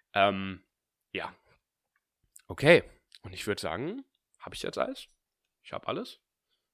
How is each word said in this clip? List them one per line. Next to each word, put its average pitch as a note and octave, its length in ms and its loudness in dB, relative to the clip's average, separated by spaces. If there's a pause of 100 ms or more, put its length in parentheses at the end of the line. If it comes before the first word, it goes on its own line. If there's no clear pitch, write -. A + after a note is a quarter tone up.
(140)
Ähm, G2 500 2 (500)
ja. E2+ 200 -8 (1160)
Okay, C3 360 6 (400)
und F#2 100 -16
ich - 140 -8
würd G2+ 120 0
sagen, C3+ 440 -4 (360)
hab - 140 -16
ich - 100 -10
jetzt - 140 -6
alles? - 300 -4 (560)
Ich - 80 -20
hab - 160 -10
alles? F#3 320 -6 (540)